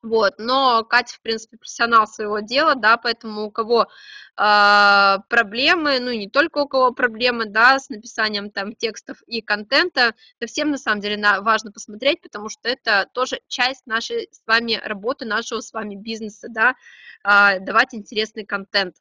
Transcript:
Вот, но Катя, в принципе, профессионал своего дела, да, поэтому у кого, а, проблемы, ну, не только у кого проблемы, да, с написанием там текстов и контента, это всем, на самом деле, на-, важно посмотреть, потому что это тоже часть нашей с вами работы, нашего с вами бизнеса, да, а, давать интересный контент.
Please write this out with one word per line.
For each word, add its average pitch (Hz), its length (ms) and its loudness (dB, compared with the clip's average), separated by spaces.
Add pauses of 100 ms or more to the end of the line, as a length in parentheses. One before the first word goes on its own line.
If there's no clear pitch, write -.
Вот, 220 360 2
но 240 460 0
Катя, 240 300 0
в - 80 -20
принципе, 226 360 -10
профессионал 233 480 0
своего 208 320 -6
дела, 262 380 0
да, 226 220 2
поэтому 220 440 -6
у 208 80 -8
кого, 226 380 0 (480)
а, 202 840 6 (100)
проблемы, 262 720 0
ну, 247 140 -4
не 202 180 -6
только 294 280 0
у 285 100 -2
кого 254 240 2
проблемы, 240 540 -2
да, 240 340 4
с - 80 -20
написанием 214 640 -8
там 202 240 -8
текстов - 500 -10
и 226 140 -8
контента, 233 760 -2 (240)
это 233 100 -10
всем, 302 220 -4
на 277 80 -4
самом 208 220 -4
деле, 208 160 -6
на-, 208 240 0
важно 214 320 -2
посмотреть, 254 500 -6
потому 208 260 -14
что - 200 -10
это 214 440 -2
тоже 247 360 -6
часть 262 380 -4
нашей 233 440 -6
с - 160 -20
вами 226 380 0
работы, 214 400 -6
нашего 226 360 -4
с - 120 -18
вами 208 240 -10
бизнеса, 220 520 -12
да, 226 280 0 (480)
а, 202 340 4
давать 202 340 0
интересный 214 540 -8
контент. 196 540 -4